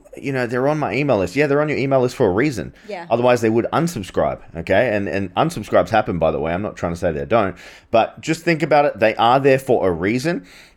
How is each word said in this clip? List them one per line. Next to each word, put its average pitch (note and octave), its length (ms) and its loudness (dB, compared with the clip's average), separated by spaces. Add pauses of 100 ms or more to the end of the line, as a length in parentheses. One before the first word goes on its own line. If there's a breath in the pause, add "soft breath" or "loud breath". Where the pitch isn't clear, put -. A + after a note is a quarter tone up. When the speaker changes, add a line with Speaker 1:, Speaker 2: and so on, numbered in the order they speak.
(160)
Speaker 1:
you C#3 160 -8
know, B2+ 140 -2
they're B2 220 -2
on D3+ 100 0
my A#2+ 160 -4
email C3 240 2
list." F2+ 160 -2
Yeah, C#3+ 140 2
they're C#3 120 2
on D3+ 80 -2
your B2+ 100 -2
email C3+ 200 0
list B2 160 0
for B2+ 120 2
a F#2 60 2
reason. G#2 400 -2 (160 loud breath)
Speaker 2:
Yeah. F3 220 -12
Speaker 1:
Otherwise, A#2+ 300 2
they A2+ 100 2
would A2 220 2
unsubscribe, C#3 320 -2 (500)
okay? F#2+ 400 2
And, G2+ 140 -2
and F2+ 260 -6
unsubscribes A2+ 540 0
happen, G#2+ 300 0
by D#2+ 120 2
the D2+ 80 -2
way. D#2 140 -2
I'm F2+ 100 -4
not G#2 140 -8
trying F2 160 -6
to E2+ 60 -8
say F2+ 120 -2
they D2 140 -6
don't, G2 320 0 (340 loud breath)
but A2+ 300 0
just D#3 220 -4
think E3 200 0
about D3 220 4
it. C#3 140 -2
They A2 180 2
are A#2+ 240 4
there C3+ 180 6
for A#2+ 300 2
a - 20 4
reason. A#2+ 560 -2 (300 loud breath)